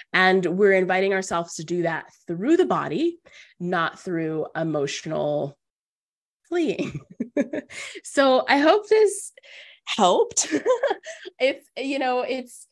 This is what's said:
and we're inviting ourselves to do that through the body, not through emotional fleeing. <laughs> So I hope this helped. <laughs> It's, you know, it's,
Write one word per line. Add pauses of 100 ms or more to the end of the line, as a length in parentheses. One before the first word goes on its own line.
(120)
and
we're
inviting
ourselves
to
do
that (220)
through
the
body, (400)
not
through
emotional (920)
fleeing.
<laughs> (920)
So
I
hope
this (520)
helped.
<laughs> (760)
It's, (100)
you
know,
it's,